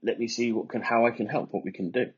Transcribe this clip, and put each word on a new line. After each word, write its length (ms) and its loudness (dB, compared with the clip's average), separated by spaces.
let 160 0
me 80 0
see 240 0
what 180 -2
can, 140 -4
how 240 4
I 40 2
can 160 -2
help, 240 -2
what 140 -4
we 60 -6
can 180 -4
do." 280 -2